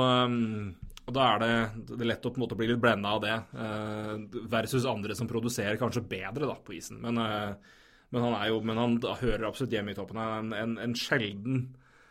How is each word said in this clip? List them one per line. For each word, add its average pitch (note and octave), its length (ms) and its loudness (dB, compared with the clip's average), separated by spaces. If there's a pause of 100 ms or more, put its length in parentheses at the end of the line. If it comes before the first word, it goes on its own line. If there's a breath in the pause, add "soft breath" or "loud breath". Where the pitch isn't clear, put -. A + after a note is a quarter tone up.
ehm, A#2+ 760 2 (320)
og B2 60 -4
da B2+ 220 6
er G#2 40 2
det, A2+ 120 4 (360)
det A#2 140 -8
er A#2 100 4
lett - 140 -4
å B2 80 0
på - 80 -4
en - 60 2
måte A2+ 100 -4
bli A2+ 100 2
litt A#2+ 140 2
blendet G#2 300 4
av G#2+ 100 2
det, G#2+ 160 2 (160)
eh, G#2+ 960 -6
versus A#2 360 2
andre G#2 300 -2
som A#2+ 120 -2
produserer A2 520 0
kanskje B2 280 0
bedre G#2 420 -4
da, G2+ 60 -4
på - 200 -12
isen. G#2+ 260 -12
Men, A#2 160 0
eh, G#2 360 0 (580 soft breath)
men B2 120 0
han A#2+ 180 2
er G#2+ 80 0
jo, A2 120 2
men A2 160 0
han A#2+ 220 4
da A2 160 -2
hører A2 320 0
absolutt A2 240 -4
hjemme G#2 200 0
i G2 60 -8
toppen. G#2 200 -8
Han A2+ 100 -2
er A2 120 -2
en, A2 140 -4
en, A2+ 260 -2
en A#2 160 -2
sjelden, A#2 640 0 (520 soft breath)